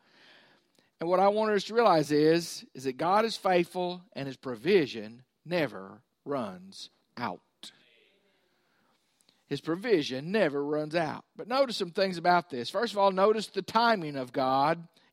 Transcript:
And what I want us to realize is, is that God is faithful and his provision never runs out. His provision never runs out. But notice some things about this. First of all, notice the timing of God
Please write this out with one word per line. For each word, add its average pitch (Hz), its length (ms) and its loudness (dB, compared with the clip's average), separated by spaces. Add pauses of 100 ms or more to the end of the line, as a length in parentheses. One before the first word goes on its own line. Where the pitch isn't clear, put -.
(1000)
And 165 100 -4
what 180 120 4
I 196 80 6
want 214 220 0
us 202 140 2
to 208 80 -12
realize 180 380 4
is, 160 600 2
is 127 100 -16
that 131 140 -6
God 185 260 2
is 226 140 -4
faithful 180 640 -2 (120)
and 139 140 -8
his 131 80 -12
provision 120 880 -2 (220)
never 107 560 -6 (240)
runs 98 640 -10 (260)
out. 110 240 -8 (2000)
His 143 140 -6
provision 160 680 -2
never 151 320 0
runs 151 320 -4
out. 151 300 -4 (100)
But 160 120 -14
notice 254 300 0
some 175 140 -6
things 190 260 -2
about 175 320 2
this. 120 200 -6
First 208 240 -4
of 202 60 -4
all, 196 120 4
notice 202 360 2
the 196 140 -6
timing 202 540 0
of 127 160 -6
God 139 540 2 (280)